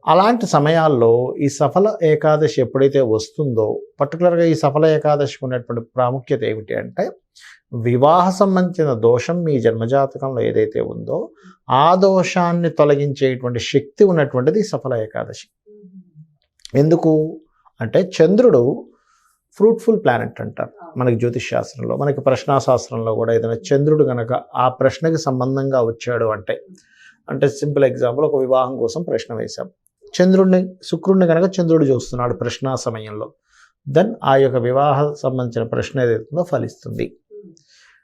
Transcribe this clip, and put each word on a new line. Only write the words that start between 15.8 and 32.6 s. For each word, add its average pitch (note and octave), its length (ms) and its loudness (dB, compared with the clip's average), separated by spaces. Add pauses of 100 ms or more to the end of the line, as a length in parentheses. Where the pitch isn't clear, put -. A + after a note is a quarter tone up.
ఎందుకు D#3 640 2 (400)
అంటే, B2+ 300 -2 (120)
చంద్రుడు E3+ 600 4 (680)
ఫ్రూట్ఫుల్ A3 520 2
ప్లానెట్ A2+ 360 -2
అంటారు - 580 -10
మనకి B2 180 2
జ్యోతిష్ A#2 320 -4
శాస్త్రంలో. A#2 480 -6
మనకి C#3 240 -2
ప్రశ్నాశాస్త్రంలో B2 960 0
కూడా A2+ 200 0
ఏదైనా A2+ 200 0
చంద్రుడు D3 500 2
కనుక B2 360 -4 (160)
ఆ B2 120 2
ప్రశ్నకి C3+ 480 -2
సంబంధంగా C3+ 680 -2
వచ్చాడు A#2 420 -4
అంటే, G#2+ 360 -4 (680)
అంటే C#3 180 0
సింపుల్ C#3 360 -2
ఎగ్జాంపుల్, B2 420 0
ఒక C#3+ 140 0
వివాహం C3 360 0
కోసం A#2+ 260 -4
ప్రశ్న A#2+ 320 -6
వేశాం, - 360 -10 (520)
చంద్రుడిని, F#3 600 4
శుక్రుడిని F#3 440 0
కనుక E3 240 2 (100)
చంద్రుడు E3 240 2
చూస్తున్నాడు B2 500 -2
ప్రశ్నా B2 400 -6